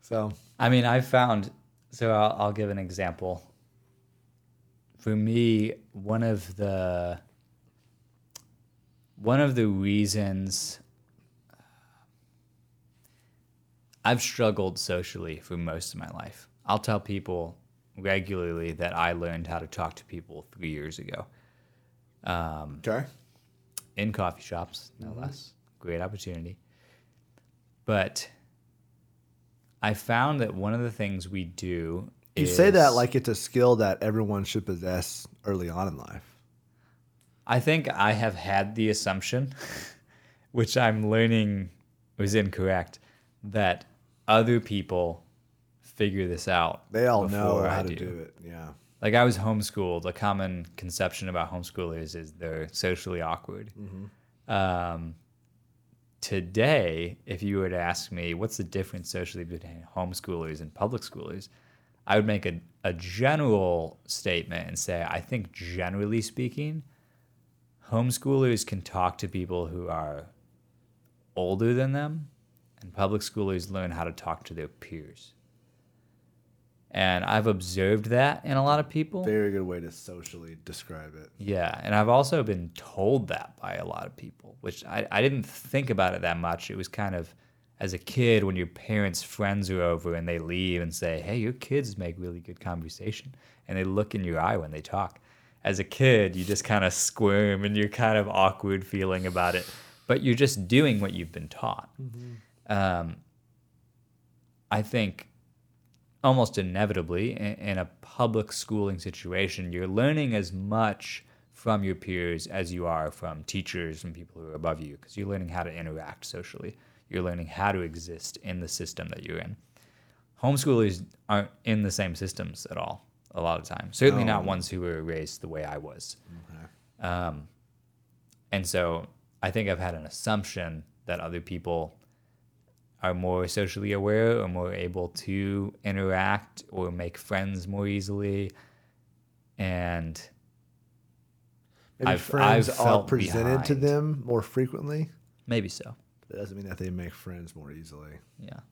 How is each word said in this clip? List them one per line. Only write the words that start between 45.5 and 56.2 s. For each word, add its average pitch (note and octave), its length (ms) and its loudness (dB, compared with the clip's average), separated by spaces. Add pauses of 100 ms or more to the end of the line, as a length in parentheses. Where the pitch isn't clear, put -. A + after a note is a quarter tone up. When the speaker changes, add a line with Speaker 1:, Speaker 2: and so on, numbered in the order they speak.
Speaker 2:
figure G2 480 0
this F2 200 -4
out E2+ 440 2
Speaker 1:
They A2+ 140 4
all G#2+ 220 4
know G#2 260 2
Speaker 2:
before F#2+ 140 2
Speaker 1:
how F#2+ 120 0
Speaker 2:
I - 40 -2
Speaker 1:
to F2+ 40 -2
Speaker 2:
do. E2 60 -4 (120)
Speaker 1:
do F2 120 -8
it, D#2+ 160 -14 (100)
yeah. E2 240 -14 (320)
Speaker 2:
Like, G#2+ 140 2
I A#2+ 100 8
was A2 140 4
homeschooled. G2+ 680 -2
A F2+ 60 -4
common F#2+ 540 -2 (100)
conception F#2 520 -4
about E2+ 240 -2
homeschoolers E2 640 -8
is D#2+ 160 -14
they're D#2+ 400 -8
socially F2+ 480 -2
awkward. F#2+ 600 -8
Speaker 1:
Mm-hmm. G2 720 -16
Speaker 2:
Um, F2 600 -2 (1080)